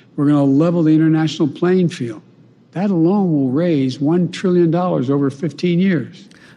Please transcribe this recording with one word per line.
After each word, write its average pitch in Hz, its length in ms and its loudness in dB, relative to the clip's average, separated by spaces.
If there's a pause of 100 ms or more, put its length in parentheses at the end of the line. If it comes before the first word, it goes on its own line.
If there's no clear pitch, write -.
(160)
We're 147 100 -2
gonna 147 180 2
level 160 380 2
the 156 140 4
international 160 520 0
playing 180 420 0
field. 113 340 -10 (480)
That 196 180 -4
alone 185 420 2
will 139 180 0
raise 139 500 0
one 165 320 0
trillion 175 400 0
dollars 165 400 -2
over 143 180 0
fifteen 165 480 -4
years. 170 500 -2 (300)